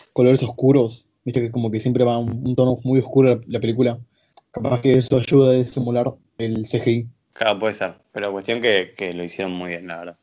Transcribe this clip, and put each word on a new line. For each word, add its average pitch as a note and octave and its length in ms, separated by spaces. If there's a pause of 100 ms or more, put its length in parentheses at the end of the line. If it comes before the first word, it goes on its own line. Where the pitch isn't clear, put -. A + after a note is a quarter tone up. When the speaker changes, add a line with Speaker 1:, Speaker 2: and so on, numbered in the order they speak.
(120)
Speaker 1:
colores C3 320
oscuros, B2+ 640 (160)
viste B2+ 160
que A#2 120
como A#2 200
que A2 80
siempre B2 240
va A#2+ 140
un, A#2+ 280
un B2+ 120
tono B2+ 260
muy C3 160
oscuro C3 360
la, A#2 120
la A#2 140
película. A#2 360 (540)
Capaz B2+ 300
que C3 160
eso C3 200
ayuda C3 340
a - 20
disimular B2 600 (240)
el A2+ 300
C A#2 160
G A#2+ 80
I. A#2 160 (240)
Speaker 2:
Claro, G#2+ 260
puede A2 160
ser, F#2+ 200 (180)
pero G2+ 220
cuestión G#2+ 280
que, G2+ 360
que F#2 160
lo F2 100
hicieron F#2 300
muy F2+ 160
bien, F2 180
la E2+ 120
verdad. F2 240